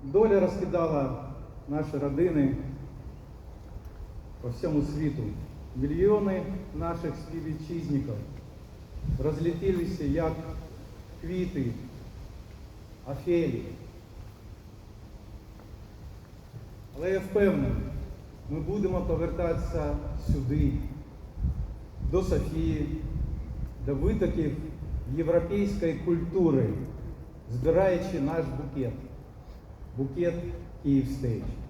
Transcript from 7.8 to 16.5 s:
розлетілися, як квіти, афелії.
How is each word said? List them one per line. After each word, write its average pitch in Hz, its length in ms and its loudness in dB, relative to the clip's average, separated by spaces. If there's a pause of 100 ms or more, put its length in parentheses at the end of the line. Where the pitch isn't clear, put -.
розлетілися, 165 840 2
як 160 300 2 (880)
квіти, 170 440 0 (1400)
афелії. 139 580 2 (3250)